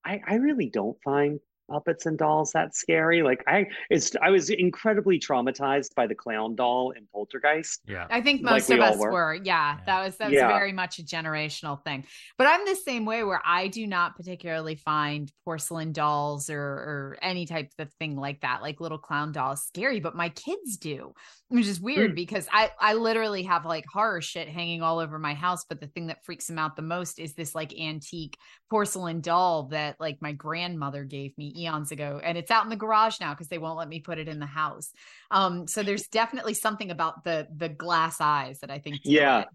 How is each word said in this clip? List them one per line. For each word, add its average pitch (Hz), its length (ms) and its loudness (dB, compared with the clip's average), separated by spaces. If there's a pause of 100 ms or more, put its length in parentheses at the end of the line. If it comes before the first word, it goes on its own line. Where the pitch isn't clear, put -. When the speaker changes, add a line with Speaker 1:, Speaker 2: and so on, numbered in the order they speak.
Speaker 1:
I, 202 200 -6
I 196 100 2
really 247 340 2
don't 107 340 -2
find 143 340 2 (300)
puppets 156 380 -2
and 156 100 0
dolls 156 360 2
that 160 240 0
scary. 165 480 4
Like, 127 240 4
I, 190 180 4 (240)
it's, - 320 2
I 170 80 6
was 180 200 6
incredibly 185 680 2
traumatized 135 800 0
by 120 100 4
the 107 80 -2
clown 110 400 -4
doll 127 380 2
in 107 200 -18
Poltergeist. 143 760 -2
Speaker 2:
Yeah. 90 200 -6
Speaker 3:
I 240 120 0
think 277 200 2
Speaker 1:
Like 240 120 4
Speaker 3:
most 220 160 4
Speaker 1:
we - 80 8
Speaker 3:
of 117 60 8
Speaker 1:
all 110 100 8
Speaker 3:
us 104 80 0
Speaker 1:
were. 107 100 4
Speaker 3:
were. 160 240 2
Yeah, 165 440 2
Speaker 2:
Yeah. - 80 -14
Speaker 3:
that 190 180 2
was, 185 140 -6
that 220 80 -2
was 143 100 4
Speaker 1:
Yeah. 127 100 8
Speaker 3:
very 196 260 4
much 185 280 -6
a - 20 -14
generational 156 800 -6
thing. 139 240 -6 (320)
But 254 80 8
I'm 349 200 6
the 381 100 0
same 247 280 -4
way 220 200 -2
where 190 200 0
I 180 220 2
do 220 180 -6
not 180 300 0
particularly 165 600 -6
find 147 560 0 (120)
porcelain 160 460 -6
dolls 147 600 0
or, 147 120 -4
or 139 580 -6
any 180 260 -4
type 156 340 -6
of 147 140 -8
thing 151 200 -6
like 139 280 -6
that, 127 200 -2
like 147 180 -8
little 156 180 -6
clown 151 340 -4
dolls, 139 340 -2
scary, 233 320 -2
but 160 160 -4
my 170 140 -2
kids 302 480 -8
do, 139 380 -8 (340)
which 240 180 4
is 190 140 -2
weird 208 300 2
Speaker 1:
Hmm. 156 40 -4
Speaker 3:
because 175 380 -4
I, 214 260 6
I 214 160 4
literally 220 480 2
have, 170 240 2
like, 160 260 -4
horror 202 280 0
shit 156 280 -8
hanging 170 340 -4
all 165 180 2
over 156 180 -6
my 147 160 -4
house. 180 340 -2
But 147 120 -8
the 147 80 -14
thing 170 180 -8
that - 180 -10
freaks - 220 -12
them 160 140 -6
out 156 160 -2
the 160 60 -8
most 170 360 -6
is 160 160 -10
this, 165 220 -8
like, 156 200 -6
antique 156 600 -8 (340)
porcelain 185 500 0
doll 170 500 4
that, 151 280 -4
like, 156 240 -6
my 151 80 -6
grandmother 156 720 -6
gave 139 340 -10
me 147 200 -12
eons 156 340 -4
ago. 147 320 -6
And 170 140 -2
it's 170 140 -6
out 226 140 6
in 220 60 -4
the 226 60 -4
garage 220 440 2
now 151 140 -6
'cause 156 140 -14
they 175 100 -6
won't 160 200 -6
let 160 100 -6
me 160 120 -10
put 160 180 -8
it 156 100 -8
in 151 120 -8
the 143 60 -6
house. 151 460 -4 (380)
Um, 180 360 2
so 214 160 -2
there's 202 260 -2
definitely 220 440 0
something 208 380 -2
about 160 340 -2
the, 156 320 -2
the 165 140 -4
glass 160 500 0
eyes 143 400 0
that 135 100 -12
I 139 80 -8
think 143 240 -8
do 139 100 -2
Speaker 1:
Yeah. 139 280 8
Speaker 3:
it. - 140 -6